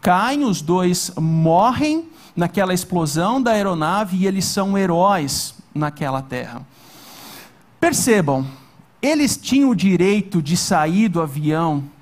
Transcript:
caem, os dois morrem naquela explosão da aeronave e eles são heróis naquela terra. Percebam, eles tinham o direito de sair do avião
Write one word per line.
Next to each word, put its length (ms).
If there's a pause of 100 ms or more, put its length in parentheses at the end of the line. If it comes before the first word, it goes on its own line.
caem, 420
os 160
dois 580
morrem 920 (260)
naquela 380
explosão 680
da 120
aeronave 680
e 80
eles 180
são 320
heróis 760 (200)
naquela 460
terra. 400 (1200)
Percebam, 680 (540)
eles 340
tinham 360
o 40
direito 680
de 160
sair 500
do 140
avião 600 (180)